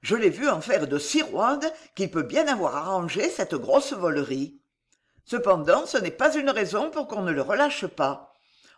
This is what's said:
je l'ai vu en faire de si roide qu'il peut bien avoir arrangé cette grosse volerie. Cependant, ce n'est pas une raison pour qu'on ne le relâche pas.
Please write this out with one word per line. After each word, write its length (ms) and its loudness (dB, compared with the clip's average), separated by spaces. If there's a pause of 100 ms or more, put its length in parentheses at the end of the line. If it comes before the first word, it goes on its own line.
je 160 0
l'ai 120 4
vu 200 0
en 100 0
faire 260 2
de 140 -2
si 220 0
roide 500 -2 (240)
qu'il 160 -4
peut 120 -2
bien 260 0
avoir 260 0
arrangé 540 -2
cette 260 -4
grosse 380 2
volerie. 680 -2 (640)
Cependant, 640 2
ce 120 -2
n'est 140 0
pas 240 2
une 140 2
raison 420 -2
pour 160 -6
qu'on 140 -6
ne 100 -2
le 100 0
relâche 460 0
pas. 460 -4 (440)